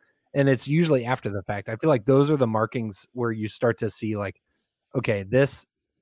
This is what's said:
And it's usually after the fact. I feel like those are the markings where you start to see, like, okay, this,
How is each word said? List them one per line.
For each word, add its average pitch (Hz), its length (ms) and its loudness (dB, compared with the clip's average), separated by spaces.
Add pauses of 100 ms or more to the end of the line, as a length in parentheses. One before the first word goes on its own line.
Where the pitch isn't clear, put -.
(340)
And 143 160 2
it's 131 180 0
usually 151 380 2
after 123 240 -4
the 101 140 -6
fact. 101 260 -8
I 113 60 -6
feel 156 140 0
like 120 160 2
those 139 260 4
are 151 60 2
the 127 100 2
markings 110 640 -2
where 120 200 -4
you 110 160 -4
start 117 320 0
to 110 100 -2
see, 107 260 -6
like, 101 260 -8 (540)
okay, 107 280 -2
this, 127 420 0 (360)